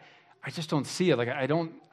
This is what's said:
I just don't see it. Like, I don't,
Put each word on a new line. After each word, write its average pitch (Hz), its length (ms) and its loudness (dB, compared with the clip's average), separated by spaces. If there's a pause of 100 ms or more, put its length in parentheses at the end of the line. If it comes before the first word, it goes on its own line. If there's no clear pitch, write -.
(420)
I 143 80 -10
just - 200 -10
don't 143 180 0
see 180 220 0
it. 131 60 6
Like, 117 120 4
I 135 180 -2
don't, 160 260 0 (200)